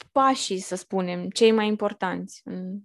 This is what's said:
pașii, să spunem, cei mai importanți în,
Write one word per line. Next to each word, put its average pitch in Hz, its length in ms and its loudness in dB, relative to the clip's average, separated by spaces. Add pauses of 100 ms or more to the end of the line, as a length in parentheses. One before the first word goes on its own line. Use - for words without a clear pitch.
(120)
pașii, 269 480 2
să 185 160 -6
spunem, 180 540 -4
cei 220 220 6
mai 214 160 4
importanți 202 760 -4
în, 185 420 -10